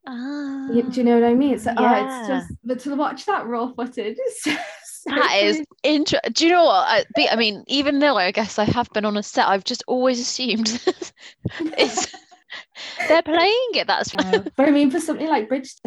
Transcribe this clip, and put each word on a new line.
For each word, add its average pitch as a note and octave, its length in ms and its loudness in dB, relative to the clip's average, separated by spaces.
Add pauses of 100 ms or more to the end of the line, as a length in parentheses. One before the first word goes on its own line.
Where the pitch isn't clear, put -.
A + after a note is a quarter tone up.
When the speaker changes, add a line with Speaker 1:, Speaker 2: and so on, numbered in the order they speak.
Speaker 1:
Ah, C4+ 640 -8
Speaker 2:
You, A#3+ 160 4
do B3 100 -2
you A#3+ 40 2
know A#3 160 6
what A#3 100 6
I A#3+ 40 4
mean? C4 260 2
So, A#3 160 -4
oh, A#3+ 60 2
it's - 0 -
Speaker 1:
yeah. B3 440 2
Speaker 2:
just, C4+ 260 -4 (120)
but A#3+ 160 -4
to C#4 160 -6
watch - 300 -4
that F#4+ 200 -2
raw A#3+ 260 -4
footage A#3 540 -6
is - 160 -6
<laughs> - 0 -
so - 760 -6
Speaker 1:
That G3 260 2
is G#3 140 2
Speaker 2:
crazy. D#4 80 -6 (180)
Speaker 1:
inter-, D4+ 380 2 (140)
do D#4 120 2
you E4+ 60 6
know F4 120 6
what? G3+ 220 4
I, G#3+ 180 2 (120)
be, - 120 4
I - 80 0
mean, G#3+ 320 -2
even C#4 320 0
though C#4+ 180 4
I F3+ 140 2
guess A3 260 -4
I G#3+ 60 2
have A#3+ 280 0
been G#3+ 140 -2
on G#3 100 -2
a G#3 60 -2
set, G3+ 260 0
I've F#3+ 160 2
just - 220 -6
always B3+ 340 2
assumed A#3+ 480 -2
<laughs> - 440 -4 (640)
it's, - 360 -2 (460)
Speaker 2:
<laughs> - 480 -8
Speaker 1:
they're E4 140 6
playing G4 520 2
it, F3 120 0
that's - 280 0
Speaker 2:
Yeah. G3 280 0 (140)
But C#4+ 120 4
I - 40 6
mean, C#4+ 180 4
for E4+ 100 0
something D#4 280 -4
like A3+ 200 0
Bridge, C4 260 -4 (120)